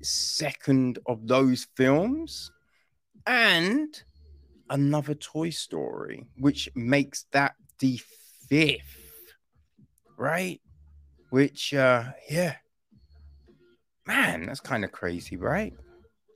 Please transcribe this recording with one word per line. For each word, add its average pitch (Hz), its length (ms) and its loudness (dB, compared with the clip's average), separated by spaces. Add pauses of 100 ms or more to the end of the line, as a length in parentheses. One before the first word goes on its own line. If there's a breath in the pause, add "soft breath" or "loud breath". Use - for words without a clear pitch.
second 135 1040 -2
of 113 200 -6
those 127 480 2
films. 196 800 0 (720)
And 226 760 2 (680)
another 143 460 0
Toy 156 360 -6
Story, - 760 -8 (100)
which 143 380 0
makes 139 580 0
that 139 220 2 (240)
the 131 220 0 (480)
fifth, - 880 -2 (840)
right? 165 440 -4 (680)
Which, 139 440 2
uh, 127 380 4 (160)
yeah. 165 280 -2 (1500)
Man, 226 400 0
that's - 140 -10
kinda 110 280 -4
crazy, 87 480 -8
right? 143 360 -2 (640)